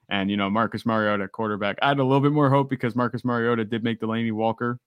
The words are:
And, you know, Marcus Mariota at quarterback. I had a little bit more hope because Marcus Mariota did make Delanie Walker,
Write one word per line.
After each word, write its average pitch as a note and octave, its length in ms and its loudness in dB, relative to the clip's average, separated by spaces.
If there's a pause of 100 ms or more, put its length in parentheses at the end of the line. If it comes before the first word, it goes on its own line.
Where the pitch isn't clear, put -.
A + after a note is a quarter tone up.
And, G2 220 0
you G#2 60 0
know, G2+ 120 0
Marcus G#2+ 380 0
Mariota G#2+ 380 0
at F#2+ 80 -12
quarterback. G#2 500 -4
I C#3 60 4
had C#3+ 100 2
a C3 60 2
little C3+ 160 4
bit C#3+ 100 4
more D3 180 4
hope C#3 220 2
because A#2+ 240 -4
Marcus A#2+ 300 -2
Mariota A#2 400 0
did A2 180 -4
make A#2 180 -2
Delanie A2+ 320 -2
Walker, A2+ 540 -2